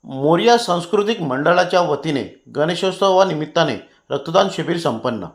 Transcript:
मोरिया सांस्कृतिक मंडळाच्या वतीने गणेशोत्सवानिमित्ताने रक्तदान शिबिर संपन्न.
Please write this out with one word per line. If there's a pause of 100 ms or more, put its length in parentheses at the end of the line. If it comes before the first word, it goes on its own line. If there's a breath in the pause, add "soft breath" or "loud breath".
मोरिया
सांस्कृतिक
मंडळाच्या
वतीने (140)
गणेशोत्सवानिमित्ताने (220 soft breath)
रक्तदान
शिबिर
संपन्न.